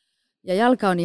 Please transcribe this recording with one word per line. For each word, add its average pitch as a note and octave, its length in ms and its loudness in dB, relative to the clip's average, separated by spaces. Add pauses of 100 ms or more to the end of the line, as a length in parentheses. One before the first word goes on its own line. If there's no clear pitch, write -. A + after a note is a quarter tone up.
(420)
ja F3+ 120 -6
jalka A3+ 340 2
on, F3+ 160 0